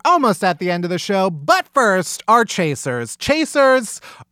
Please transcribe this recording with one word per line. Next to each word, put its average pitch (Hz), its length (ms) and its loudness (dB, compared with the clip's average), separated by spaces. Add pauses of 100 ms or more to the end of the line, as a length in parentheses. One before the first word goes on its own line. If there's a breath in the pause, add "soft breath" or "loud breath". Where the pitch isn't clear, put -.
almost 294 380 2
at 180 160 0
the 180 100 -4
end 175 140 -2
of 175 80 -4
the 180 80 -4
show. 190 320 -2
But 175 420 0
first, 202 540 0
our 233 180 4
chasers. 131 720 -6
Chasers 269 840 0 (320 loud breath)